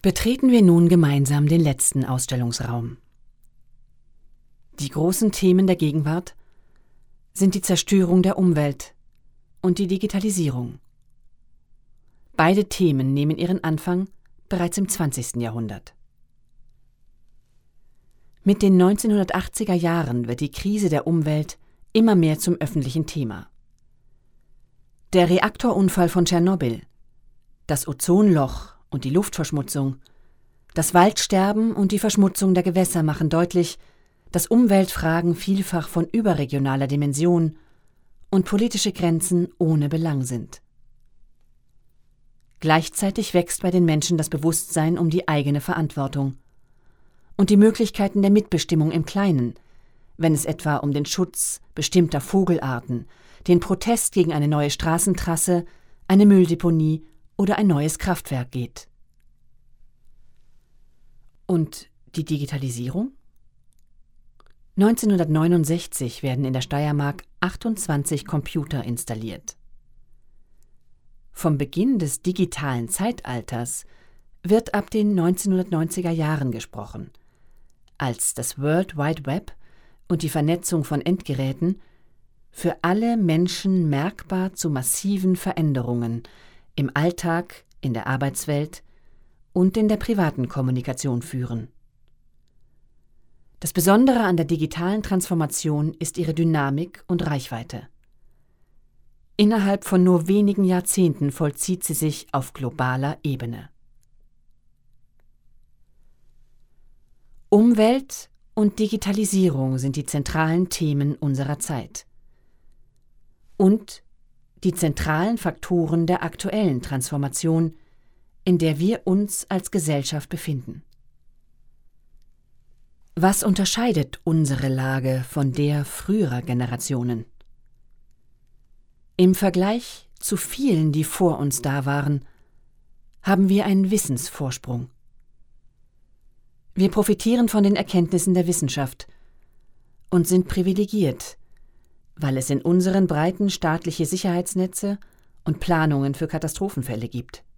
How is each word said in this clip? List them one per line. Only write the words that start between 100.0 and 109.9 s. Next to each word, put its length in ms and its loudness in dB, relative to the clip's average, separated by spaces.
nur 240 4
wenigen 360 4
Jahrzehnten 680 2
vollzieht 500 -4
sie 120 -4
sich 380 -4
auf 200 -4
globaler 720 -4
Ebene. 480 -6
Umwelt 800 4
und 240 2
Digitalisierung 1000 0
sind 180 -4